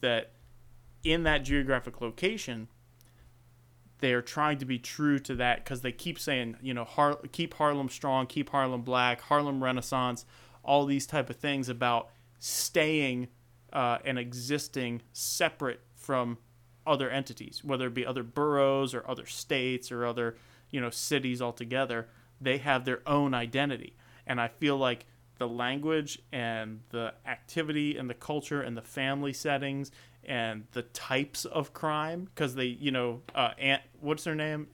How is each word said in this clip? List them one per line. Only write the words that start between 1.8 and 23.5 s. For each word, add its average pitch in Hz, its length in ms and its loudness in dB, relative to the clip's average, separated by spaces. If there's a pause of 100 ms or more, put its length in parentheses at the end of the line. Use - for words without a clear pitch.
location, 120 680 -4 (1300)
they 131 140 2
are 123 100 2
trying 151 360 0
to 135 60 -8
be 127 140 -2
true 143 420 2
to 135 160 -6
that 123 280 2
'cause 127 180 -6
they 123 100 -2
keep - 260 -6
saying, 123 420 -2
you 131 140 -4
know, 120 100 -2
Har-, 147 360 2 (120)
keep 170 220 -4
Harlem 143 340 2
strong, 131 380 0
keep 143 240 -4
Harlem 127 320 2
black, 123 400 4
Harlem 143 400 2
Renaissance, 127 600 0 (400)
all 143 220 6
these 139 200 2
type 139 240 0
of 127 60 -10
things 139 320 0
about 120 420 0 (280)
staying 147 880 2 (440)
uh, 120 320 2
and 131 140 -2
existing 123 840 -4 (100)
separate - 680 -2 (140)
from 123 440 -2 (480)
other 139 240 4
entities, - 540 -6
whether 131 220 0
it 123 80 -4
be 127 100 0
other 127 180 -2
boroughs 135 720 4
or 120 140 -6
other 123 180 -6
states 127 640 -2
or 120 120 -2
other, 117 320 -2 (340)
you 135 100 -4
know, 120 100 -2
cities 127 500 0
altogether. 120 680 -2 (320)
They 131 180 2
have 127 260 2
their 127 220 0
own 143 280 4
identity. 123 600 -2 (300)